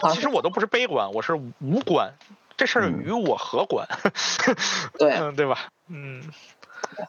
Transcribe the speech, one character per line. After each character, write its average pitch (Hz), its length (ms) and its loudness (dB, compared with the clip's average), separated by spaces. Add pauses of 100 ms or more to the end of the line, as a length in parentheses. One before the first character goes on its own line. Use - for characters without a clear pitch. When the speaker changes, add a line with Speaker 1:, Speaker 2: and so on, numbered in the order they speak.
Speaker 1:
啊。 165 100 6
Speaker 2:
其 175 80 0
实 277 80 0
我 233 140 2
都 170 80 2
不 185 100 0
是 208 60 2
悲 240 220 2
观， 107 260 0
我 110 80 0
是 165 120 -2
无 139 520 -2
关， 131 280 2 (440)
这 262 80 2
事 240 140 2
儿 196 100 2
与 - 220 -4
我 185 260 0
何 - 280 -2
关？ - 220 -2 (160)
Speaker 1:
嗯。 202 80 4 (880)
对。 147 160 6
Speaker 2:
<laughs> 165 80 0
嗯， 147 140 -4
对 147 80 4
吧？ 131 240 -2 (180)
嗯。 139 340 -14 (880)